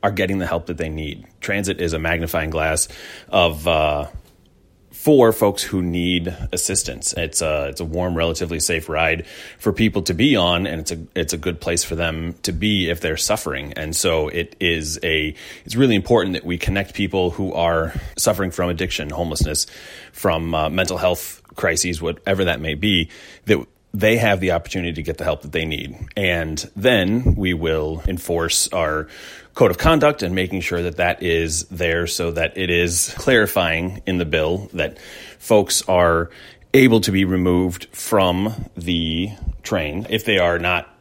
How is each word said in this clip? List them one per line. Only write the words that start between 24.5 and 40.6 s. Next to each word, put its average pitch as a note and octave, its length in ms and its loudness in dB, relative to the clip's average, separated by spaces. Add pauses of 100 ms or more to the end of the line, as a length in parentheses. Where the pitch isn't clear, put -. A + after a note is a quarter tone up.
opportunity E2+ 400 -2
to D#2 100 -6
get E2 140 -4
the D#2+ 80 -8
help D#2 180 -2
that D2 100 -14
they E2 120 -2
need. D#2 320 -6 (200)
And E2+ 420 -2 (180)
then A2 580 4
we F#2 200 0
will D#2 520 -2
enforce E2 680 0
our D#2 360 -2 (460)
code B2 160 6
of - 80 -2
conduct D3+ 440 4
and F2+ 120 -2
making F#2 260 -2
sure F2 220 -2
that F2 160 -4
that F2 240 0
is E2 460 0
there E2+ 380 -2
so E2+ 240 -2
that F2+ 280 -2
it F#2 100 -2
is F2 480 0
clarifying F#2 880 2
in F#2 140 0
the E2+ 80 0
bill D#2+ 480 0
that D#2+ 240 -4 (400)
folks - 500 4
are E2+ 400 4 (460)
able B2+ 260 8
to G#2 100 0
be F#2+ 140 4
removed F#2 600 2
from F#2+ 680 0 (240)
the E2+ 540 -2 (320)
train F2 480 -4
if A2 160 -2
they G#2 120 4
are F2 200 2
not F2 280 -2 (140)